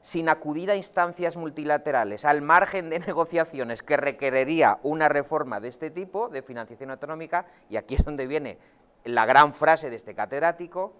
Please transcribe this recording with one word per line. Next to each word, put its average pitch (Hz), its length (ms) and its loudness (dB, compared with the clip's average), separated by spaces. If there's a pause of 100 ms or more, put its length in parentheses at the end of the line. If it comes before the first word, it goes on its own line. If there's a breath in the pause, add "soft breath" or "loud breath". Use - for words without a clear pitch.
sin 165 280 -4
acudir 160 420 0
a 202 60 4
instancias 175 600 -2
multilaterales, 147 880 -2
al 147 180 4
margen 175 480 2
de 160 80 -4
<laughs> 170 80 -8
negociaciones 160 760 -4
que 147 140 0
requeriría 135 880 2
una 156 260 2
reforma 143 520 -2
de 113 80 -10
este 156 220 -12
tipo, 190 380 -8
de 135 140 -10
financiación 120 480 -14
autonómica", 160 560 -8 (220 soft breath)
y 107 80 -6
aquí 110 180 -6
es - 100 4
donde 139 220 -6
viene 139 320 -6 (460 soft breath)
la 117 200 2
gran 139 300 8
frase 156 360 2
de 117 60 -10
este 107 180 -16
catedrático 170 840 -4